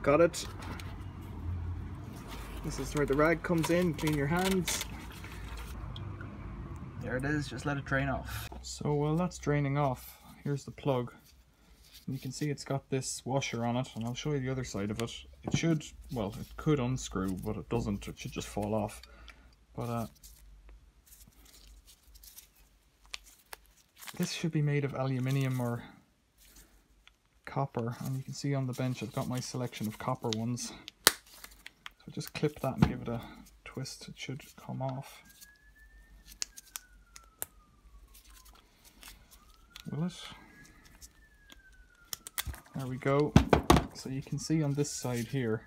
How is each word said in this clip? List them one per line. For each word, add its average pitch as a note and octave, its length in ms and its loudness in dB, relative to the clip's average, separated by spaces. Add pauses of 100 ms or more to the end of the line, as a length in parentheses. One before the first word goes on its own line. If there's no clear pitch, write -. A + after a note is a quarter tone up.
Got C#3+ 160 8
it. E3+ 280 6 (2250)
This D3 140 -4
is C3 160 -4
where D3 100 6
the C3+ 80 4
rag D#3+ 300 6
comes E3 260 2
in. F3 240 6
Clean D3+ 220 2
your C#3 100 4
hands. F3+ 580 2 (2250)
There A#2 140 -2
it C3 60 -2
is, D3 240 2
just A#2 200 -4
let C#3+ 100 0
it C3+ 80 -6
drain C3+ 240 2
off. - 400 -4 (140)
So - 300 -2
while D3+ 220 4
that's F3+ 220 2
draining C#3+ 400 2
off, C#3 420 0 (240)
here's C#3+ 220 -2
the C3 60 -10
plug. B2 420 0 (920)
And B2+ 80 -2
you C3+ 40 -4
can C3 120 -6
see D3+ 180 -2
it's C#3 140 -4
got - 260 -2
this - 360 -2
washer B2 380 0
on A#2+ 140 2
it, C3 160 0
and A2+ 100 -4
I'll A#2+ 120 -2
show - 160 -2
you D3 80 0
the B2+ 100 -2
other C3 140 -2
side G#2 260 -2
of A2 140 -2
it. A#2+ 100 -6 (300)
It - 120 0
should, D#3+ 300 4 (260)
well, A2 300 0
it A#2+ 60 -8 (100)
could D3+ 220 4
unscrew, G2 680 0
but G#2+ 120 -2
it E2 120 -10
doesn't. A2+ 380 0
It E2 100 -10
should - 140 -8
just - 160 -6
fall G#2 260 -2
off. G#2+ 300 -2 (720)
But, B2 120 -4
uh, A#2 200 -2 (4000)
this F3 140 0
should E3 200 0
be D#3 120 4
made C#3+ 200 4
of C3+ 120 -2
aluminium C3 680 2
or A#2+ 220 0 (1600)
copper, A#2+ 600 -2
and C3+ 100 -2
you C3 80 -4
can C#3 100 -8
see C#3+ 220 0
on C3+ 100 0
the B2+ 60 -2
bench B2+ 320 -2
I've C3 80 -8
got B2+ 160 -4
my B2 140 -2
selection B2 440 -4
of G#2+ 120 -2
copper B2+ 400 -2
ones. A#2 340 -2 (380)
So - 1040 -10
just - 200 -8
clip - 280 0
that C3 140 0
and - 120 10
give B2 140 -2
it B2 80 -6
a A#2 100 -2 (460)
twist, - 420 -8
it D#3+ 100 -14
should C3+ 240 -8 (140)
come B2+ 260 -8
off. C3 400 -6 (4000)
Will D3+ 140 -2
it? F3 80 -4 (2500)
There C3+ 140 -2
we B2+ 80 -2
go. C#3 380 4 (600)
So - 140 -8
you C3+ 120 -2
can C#3+ 180 -4
see D#3+ 240 4
on C#3+ 100 4
this D3 160 2
side A#2+ 380 -2
here A2+ 400 2